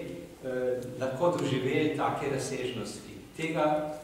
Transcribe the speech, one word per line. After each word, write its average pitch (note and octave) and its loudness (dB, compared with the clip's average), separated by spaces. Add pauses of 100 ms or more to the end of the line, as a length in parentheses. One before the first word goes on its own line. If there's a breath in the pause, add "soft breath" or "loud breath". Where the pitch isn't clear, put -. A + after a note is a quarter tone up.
(440)
eh, B2+ 0 (180)
lahko D3 2
doživeli C#3 2
take C3+ 0
razsežnosti. B2 -4 (180)
Tega, D3+ 2 (100)